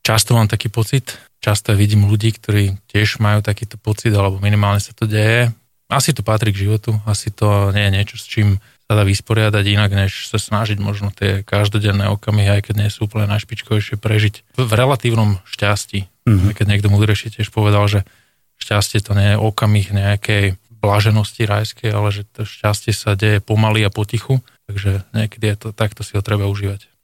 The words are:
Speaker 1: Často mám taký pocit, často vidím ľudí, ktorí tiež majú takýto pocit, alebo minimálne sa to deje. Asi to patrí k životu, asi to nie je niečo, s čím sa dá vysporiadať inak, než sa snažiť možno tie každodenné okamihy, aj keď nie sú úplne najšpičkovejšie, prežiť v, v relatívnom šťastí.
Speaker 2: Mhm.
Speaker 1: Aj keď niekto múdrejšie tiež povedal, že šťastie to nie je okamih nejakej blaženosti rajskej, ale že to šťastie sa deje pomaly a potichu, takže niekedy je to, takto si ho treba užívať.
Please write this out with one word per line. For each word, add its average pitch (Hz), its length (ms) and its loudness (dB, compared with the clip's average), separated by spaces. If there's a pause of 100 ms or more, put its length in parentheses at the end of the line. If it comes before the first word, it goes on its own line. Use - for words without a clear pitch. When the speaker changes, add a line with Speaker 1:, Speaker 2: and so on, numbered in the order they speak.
Speaker 1:
Často 110 320 0
mám 113 160 4
taký 107 220 -4
pocit, - 480 -4 (240)
často 104 320 0
vidím 104 340 4
ľudí, 107 240 0
ktorí 101 460 -2 (100)
tiež 104 320 0
majú 104 240 2
takýto 104 320 -6
pocit, 107 380 -2
alebo 98 260 2
minimálne 101 400 2
sa - 140 -12
to 110 160 -4
deje. 110 400 2 (400)
Asi 139 240 0
to - 80 -8
patrí 107 320 0
k 98 160 -2
životu, 107 320 -2
asi 107 320 -4
to 101 400 0
nie 101 160 0
je 98 80 0
niečo, 101 180 -4
s - 80 -14
čím 101 380 0 (240)
sa 107 80 0
dá 107 80 4
vysporiadať 104 640 0
inak, 104 240 2
než 98 400 -2
sa 107 80 -4
snažiť 107 400 -4
možno 101 320 -4
tie 98 320 -2
každodenné 104 720 0
okamihy, 101 480 0
aj - 80 -8
keď 107 80 -2
nie 104 120 0
sú 104 200 -6
úplne 107 160 -2
najšpičkovejšie, 104 720 -4
prežiť 107 360 0 (200)
v, - 80 -8
v 117 100 -2
relatívnom 113 800 2
šťastí. - 560 -4 (240)
Speaker 2:
Mhm. 95 160 4
Speaker 1:
Aj 107 80 0
keď 101 160 0
niekto 101 240 2
múdrejšie 104 400 0
tiež - 160 -6
povedal, 104 400 2
že 101 160 0 (560)
šťastie 104 400 0
to 101 160 -2
nie 101 160 4
je 104 80 0
okamih 104 480 0
nejakej 101 640 0 (260)
blaženosti 104 640 2
rajskej, 107 480 -4
ale 104 180 0
že 101 220 -6
to 110 160 -8
šťastie 104 480 -2
sa - 160 -2
deje 104 320 2
pomaly 110 400 2
a 98 80 0
potichu, 117 480 -4 (240)
takže 98 480 -4
niekedy 107 400 -2
je 101 80 -4
to, - 160 -12
takto 110 240 -4
si - 160 -8
ho 98 80 -2
treba 101 240 -2
užívať. 98 400 -6 (160)